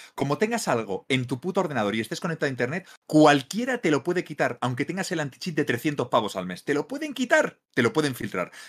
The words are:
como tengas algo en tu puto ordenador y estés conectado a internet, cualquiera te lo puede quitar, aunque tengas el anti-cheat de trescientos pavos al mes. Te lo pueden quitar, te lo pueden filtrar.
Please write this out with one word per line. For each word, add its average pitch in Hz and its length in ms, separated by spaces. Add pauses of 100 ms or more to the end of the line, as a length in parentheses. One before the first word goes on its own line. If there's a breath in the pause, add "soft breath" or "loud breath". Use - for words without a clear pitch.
(160 loud breath)
como 143 220
tengas 226 280
algo 110 420
en 131 180
tu 127 120
puto 190 220
ordenador 120 340
y 113 60
estés 135 180
conectado 160 300
a - 20
internet, 131 380 (180 loud breath)
cualquiera 156 720
te 170 140
lo 135 100
puede 175 220
quitar, 139 360
aunque 127 260
tengas 185 260
el 165 80
anti-cheat 147 340
de 147 100
trescientos 131 440
pavos 107 260
al 92 120
mes. 90 180
Te 143 100
lo 147 140
pueden 294 260
quitar, 302 440 (160)
te 127 80
lo 113 100
pueden 147 240
filtrar. 95 340 (180 loud breath)